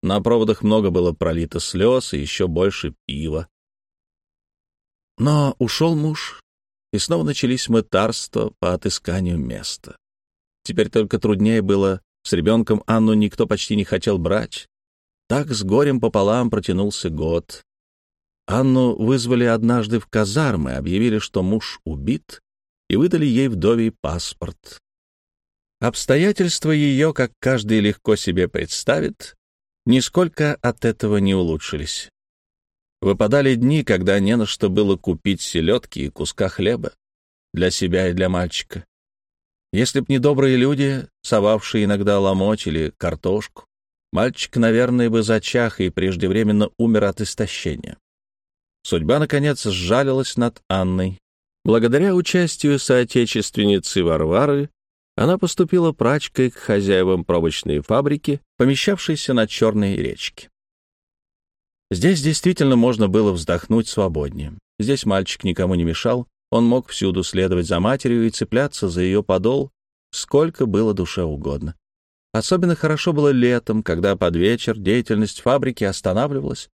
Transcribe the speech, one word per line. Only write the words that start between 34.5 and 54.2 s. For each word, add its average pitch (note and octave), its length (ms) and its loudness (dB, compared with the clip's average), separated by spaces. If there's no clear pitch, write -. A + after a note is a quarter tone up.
было G2 260 2
купить F2+ 460 -4
селёдки - 560 -2
и C#2 120 -6
куска D2+ 400 -4
хлеба G#2 440 -2
для F2+ 200 0
себя F#2 380 0
и F2 40 -2
для F#2 160 0
мальчика. F2+ 560 -6
Если B2+ 280 0
б - 60 -6
не C3+ 120 2
добрые C3+ 360 4
люди, C3+ 520 0
совавшие G#2+ 600 0
иногда G2+ 340 2
ломоть G2 480 0
или D#2+ 280 -4
картошку, F2+ 720 -4
мальчик, - 460 -4
наверное, A#2+ 520 2
бы A2+ 140 2
зачах A2+ 560 0
и F#2 100 0
преждевременно G2 880 0
умер A2 280 2
от G2+ 160 -2
истощения. E2 760 -6
Судьба, F2 340 0
наконец, D3 460 0
сжалилась A#2+ 760 0
над A#2+ 320 -2
Анной. F#2 480 -2
Благодаря A#2+ 480 4
участию E3+ 640 0
соотечественницы A2 1300 2
Варвары F#2+ 680 2